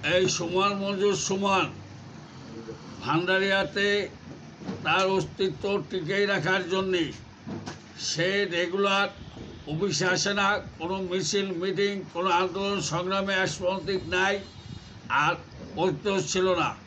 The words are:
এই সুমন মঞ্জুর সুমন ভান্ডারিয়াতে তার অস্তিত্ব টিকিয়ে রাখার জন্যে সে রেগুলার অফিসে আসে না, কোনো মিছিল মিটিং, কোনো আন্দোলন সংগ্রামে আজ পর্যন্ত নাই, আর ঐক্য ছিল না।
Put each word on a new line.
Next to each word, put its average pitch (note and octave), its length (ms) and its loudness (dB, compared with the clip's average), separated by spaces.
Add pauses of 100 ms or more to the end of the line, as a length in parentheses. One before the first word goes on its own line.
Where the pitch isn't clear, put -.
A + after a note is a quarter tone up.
(140)
এই F#3 100 6 (120)
সুমন F#3 360 2 (100)
মঞ্জুর G3 340 2 (100)
সুমন G3 380 2 (1400)
ভান্ডারিয়াতে F#3+ 840 2 (960)
তার F3 200 4 (120)
অস্তিত্ব F#3 480 -2 (240)
টিকিয়ে G3 440 0
রাখার F#3 300 2 (100)
জন্যে F#3 320 2 (1040)
সে E3+ 200 0 (260)
রেগুলার G3 540 2 (640)
অফিসে F3+ 420 0
আসে G3 260 0
না, G3 80 4 (300)
কোনো F3+ 180 -2 (140)
মিছিল G3 360 0 (160)
মিটিং, G3 300 0 (220)
কোনো F3+ 140 0 (120)
আন্দোলন G3 380 0 (120)
সংগ্রামে F#3+ 520 0
আজ E3 180 0
পর্যন্ত F#3+ 280 0 (260)
নাই, F#3+ 200 4 (880)
আর D#3+ 100 4 (500)
ঐক্য E3 240 0 (260)
ছিল F#3 140 4 (140)
না। C3 100 2 (160)